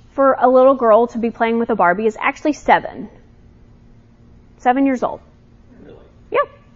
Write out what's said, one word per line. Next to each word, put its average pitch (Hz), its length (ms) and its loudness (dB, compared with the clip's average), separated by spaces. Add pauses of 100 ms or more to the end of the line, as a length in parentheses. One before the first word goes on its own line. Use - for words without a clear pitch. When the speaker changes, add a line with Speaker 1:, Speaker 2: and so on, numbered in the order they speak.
(120)
Speaker 1:
for 269 260 0
a 247 100 2
little 262 260 4
girl 233 340 2
to 240 100 -12
be 226 120 -4
playing 233 280 -2
with 233 100 -4
a 226 80 -2
Barbie 190 300 0
is 220 120 -4
actually 285 360 -4
seven. 196 560 -4 (1500)
Seven 262 300 0
years 254 160 -2
old. - 180 -6 (640)
Speaker 2:
Really? - 160 -20 (320)
Speaker 1:
Yeah, - 100 -2 (360)